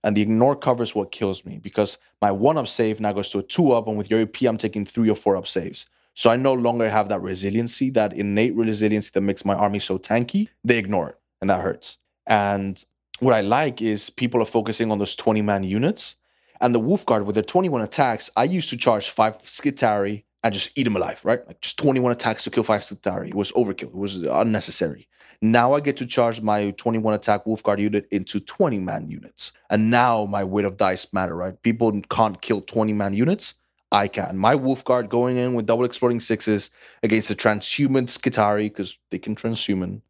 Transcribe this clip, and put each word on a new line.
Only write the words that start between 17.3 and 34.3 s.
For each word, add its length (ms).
their 80
twenty-one 380
attacks, 540
I 80
used 280
to 60
charge 320
five 340
Skitarii 800
and 100
just 220
eat 100
'em 120
alive, 260
right? 240
Like, 140
just 160
twenty-one 340
attacks 320
to 80
kill 140
five 160
Skitarii. 480
It 60
was 180
overkill. 340
It 80
was 200
unnecessary. 920
Now 280
I 80
get 160
to 80
charge 340
my 320
twenty-one 420
attack 300
Wolfguard 360
unit 320
into 280
twenty 400
man 300
units. 420
And 220
now 320
my 220
weight 180
of 140
dice 340
matter, 240
right? 280
People 460
can't 320
kill 200
twenty 320
man 200
units. 420
I 160
can. 300